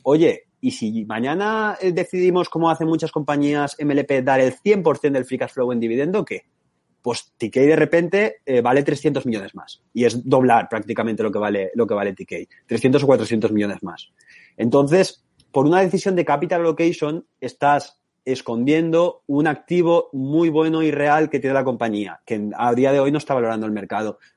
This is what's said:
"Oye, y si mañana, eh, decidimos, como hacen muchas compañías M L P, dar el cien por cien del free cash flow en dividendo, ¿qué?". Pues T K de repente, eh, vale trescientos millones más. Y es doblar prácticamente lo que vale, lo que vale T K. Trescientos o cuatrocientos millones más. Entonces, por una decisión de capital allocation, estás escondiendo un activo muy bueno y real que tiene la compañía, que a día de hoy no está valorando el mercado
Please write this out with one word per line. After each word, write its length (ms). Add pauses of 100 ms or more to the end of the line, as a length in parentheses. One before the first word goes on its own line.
"Oye, 400 (180)
y 100
si 340
mañana, 760
eh, 100
decidimos, 560
como 220
hacen 180
muchas 240
compañías 680
M 140
L 140
P, 160
dar 180
el 140
cien 300
por 160
cien 120
del 140
free 140
cash 120
flow 220
en 80
dividendo, 420
¿qué?". 200 (580)
Pues 360
T 120
K 120
de 160
repente, 680
eh, 140
vale 240
trescientos 420
millones 300
más. 260 (120)
Y 100
es 240
doblar 400
prácticamente 560
lo 80
que 80
vale, 340
lo 140
que 60
vale 200
T 120
K. 100 (320)
Trescientos 360
o 40
cuatrocientos 460
millones 300
más. 280 (460)
Entonces, 640 (260)
por 160
una 140
decisión 380
de 80
capital 340
allocation, 680 (140)
estás 600 (240)
escondiendo 1000
un 200
activo 640
muy 380
bueno 340
y 80
real 380
que 100
tiene 140
la 100
compañía, 640
que 320
a 180
día 160
de 80
hoy 140
no 40
está 160
valorando 320
el 60
mercado 480 (180)